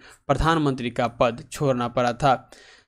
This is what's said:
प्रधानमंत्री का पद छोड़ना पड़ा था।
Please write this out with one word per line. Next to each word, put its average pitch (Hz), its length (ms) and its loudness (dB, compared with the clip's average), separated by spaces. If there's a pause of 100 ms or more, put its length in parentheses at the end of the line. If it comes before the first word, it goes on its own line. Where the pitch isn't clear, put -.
(280)
प्रधानमंत्री 143 600 0
का 120 180 -2
पद 117 440 -2
छोड़ना 123 360 -2
पड़ा 120 260 0
था। 127 380 0 (360)